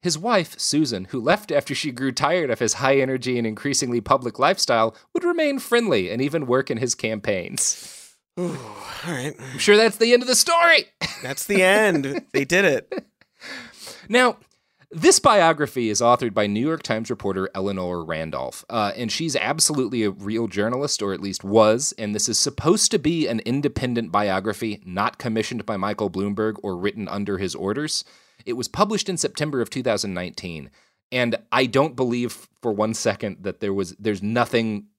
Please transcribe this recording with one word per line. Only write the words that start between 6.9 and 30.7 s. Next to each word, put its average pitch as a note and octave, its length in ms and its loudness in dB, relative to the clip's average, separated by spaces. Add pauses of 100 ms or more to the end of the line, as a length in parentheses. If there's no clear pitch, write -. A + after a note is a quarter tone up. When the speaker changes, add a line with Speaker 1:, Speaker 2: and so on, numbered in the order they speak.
Speaker 1:
campaigns." - 1200 -4 (240)
Speaker 2:
Ooh, E3+ 180 -4 (480)
all F3 60 -6
right. C3+ 220 -6 (180)
Speaker 1:
I'm - 80 -10
sure G#3 160 8
that's A3 220 6
the A#3 140 6
end B3 100 6
of B3+ 60 -8
the B3+ 60 2
story. E4+ 520 4 (180)
<laughs> - 180 -10
Speaker 2:
That's C3+ 240 -6
the G3 160 4
end. F#3 680 4
They C#3 120 2
did F3+ 200 2
it. D3+ 420 0 (1000)
Speaker 1:
Now, B3 300 2 (540)
this E3+ 280 4
biography D#3+ 680 4
is G#2 120 0
authored A#2+ 340 4
by G#2 140 2
New G#2+ 180 0
York D#3+ 160 -4
Times A2 280 -4
reporter F#2+ 440 -2
Eleanor F#2 500 -4
Randolph, D#2 640 -8
uh, G#2+ 280 0
and A#2 160 -6
she's D#3 240 -4
absolutely C3 680 0
a G#2 80 2
real G#2 380 -4
journalist, A#2 520 -2
or G2+ 120 -2
at F2 80 -6
least G2 240 -8
was, G#2+ 520 4
and G#2+ 160 -6
this G#2 160 -2
is A2 120 0
supposed - 500 2
to A3 80 2
be D3+ 300 0
an A2+ 120 -2
independent B2 680 -2
biography, G#2 760 -2
not F#2 340 -4
commissioned A2 460 -4
by A2 120 -6
Michael G2+ 340 -2
Bloomberg G2+ 540 -4
or F#2+ 120 -6
written G2+ 300 -4
under G2+ 320 -4
his F2+ 160 -4
orders. A#2 500 -4 (400)
It A#2+ 100 -6
was A#2+ 120 -6
published G3+ 420 -2
in F#3 80 -4
September D3 440 -4
of A2+ 100 -2
two B2+ 140 -6
thousand G#2+ 280 -2
nineteen, F2 580 -8 (420)